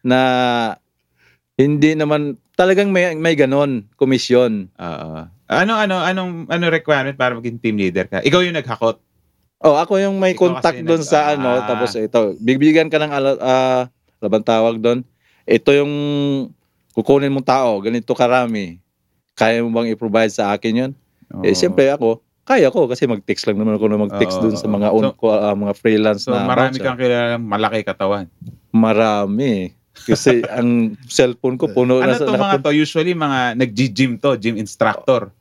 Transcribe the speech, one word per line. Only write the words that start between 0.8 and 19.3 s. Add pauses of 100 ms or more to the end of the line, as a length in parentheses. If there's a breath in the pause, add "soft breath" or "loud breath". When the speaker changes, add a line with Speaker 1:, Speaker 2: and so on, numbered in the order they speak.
Speaker 1:
hindi
naman, (140)
talagang
may,
may
ganon,
komisyon.
Speaker 2:
Oo. (200)
Ano,
ano,
anong, (140)
ano
requirement
para
maging
team
leader
ka?
Ikaw
yung
naghakot? (580)
Speaker 1:
Oh,
ako
yung
may
Speaker 2:
Ikaw (120)
Speaker 1:
contact
Speaker 2:
kasi
Speaker 1:
dun
Speaker 2:
nag-,
Speaker 1:
sa
ano,
Speaker 2:
ah.
Speaker 1:
tapos
ito, (200)
bibigyan
ka
ng
ala-,
ah,
ano
bang
tawag
dun? (420)
Ito
yung (1000)
kukunin
mong
tao,
ganito
karami. (560)